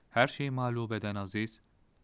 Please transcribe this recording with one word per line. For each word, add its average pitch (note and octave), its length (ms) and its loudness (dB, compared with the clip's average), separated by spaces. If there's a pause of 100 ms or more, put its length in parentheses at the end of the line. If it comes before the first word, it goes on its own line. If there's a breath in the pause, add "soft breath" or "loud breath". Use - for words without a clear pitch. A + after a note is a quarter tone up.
her B2 180 6
şeyi C#3 240 -4
mağlup A#2+ 400 -2
eden G#2 240 -2
aziz, G#2 460 -4 (420)